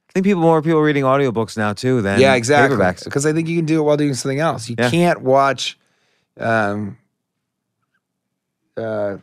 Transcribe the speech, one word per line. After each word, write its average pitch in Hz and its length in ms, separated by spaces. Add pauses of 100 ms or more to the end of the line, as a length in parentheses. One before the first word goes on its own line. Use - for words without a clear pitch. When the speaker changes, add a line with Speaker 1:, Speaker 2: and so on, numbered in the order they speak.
Speaker 1:
I - 60
think 190 100
people, 190 160
more 160 200
people 156 180
are 151 40
reading 143 220
audiobooks 131 500
now 104 160
too 127 300
than 98 180
Speaker 2:
Yeah, 131 140
exactly. 135 440
Speaker 1:
paperbacks. 92 320
Speaker 2:
'Cause 143 160
I 156 60
think 160 160
you 170 80
can 170 100
do 160 140
it 151 40
while 147 120
doing 147 180
something 135 280
else. 131 260
You 117 100
Speaker 1:
Yeah. 120 120
Speaker 2:
can't 160 320
watch, 135 580 (580)
um, 104 600 (1800)
uh, 104 460